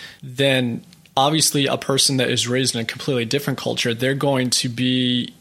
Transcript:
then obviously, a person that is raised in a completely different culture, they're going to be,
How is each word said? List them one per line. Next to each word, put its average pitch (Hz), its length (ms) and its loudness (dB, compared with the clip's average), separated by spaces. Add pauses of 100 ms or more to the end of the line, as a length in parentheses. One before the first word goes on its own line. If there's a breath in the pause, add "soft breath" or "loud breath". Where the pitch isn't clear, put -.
(220 loud breath)
then 127 600 0 (320)
obviously, 143 500 2
a 127 100 0
person 135 400 2
that 123 140 2
is 117 180 0
raised 123 260 0
in 117 60 -2
a 113 40 -2
completely 120 420 -2
different 135 320 -2
culture, 117 340 -2
they're 127 220 0
going 135 360 0
to - 180 0
be, 123 720 0